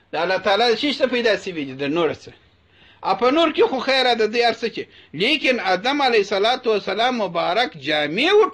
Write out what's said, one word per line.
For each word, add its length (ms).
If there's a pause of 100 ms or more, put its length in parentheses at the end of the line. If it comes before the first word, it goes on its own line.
(120)
د 40
الله 220
تعالی 340
د 100
چی 100
څه 220
پیدا 220
سوي 280
دي؟ 80
د 120 (120)
نور 180
څه. 180 (680)
ا، 120
په 160
نور 220
کې 180
خو 100
خیره 340
د 180
دې 160
هر 60
څه 200
چې، 80 (300)
لیکن 480
آدم 420
علیه 220
الصلاة 420
والسلام 520
مبارک 580
جامع 560
و 220